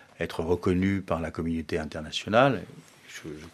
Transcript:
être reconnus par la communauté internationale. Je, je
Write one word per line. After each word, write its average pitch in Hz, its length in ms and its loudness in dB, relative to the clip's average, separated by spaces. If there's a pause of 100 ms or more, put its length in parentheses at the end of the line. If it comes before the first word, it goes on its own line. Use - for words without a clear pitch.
(200)
être 85 240 -2
reconnus 92 600 2
par 82 160 -2
la 80 120 -4
communauté 82 480 -2
internationale. 87 840 2 (460)
Je, - 220 -14 (120)
je 87 120 -14